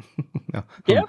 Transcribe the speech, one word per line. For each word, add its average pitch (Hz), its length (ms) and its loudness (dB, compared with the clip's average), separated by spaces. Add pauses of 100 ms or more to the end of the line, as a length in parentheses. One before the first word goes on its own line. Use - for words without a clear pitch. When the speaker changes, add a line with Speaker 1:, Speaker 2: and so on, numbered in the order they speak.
(540)
Speaker 1:
No, 107 60 -4
I'm 104 60 -12 (200)
Speaker 2:
Yeah. 220 240 6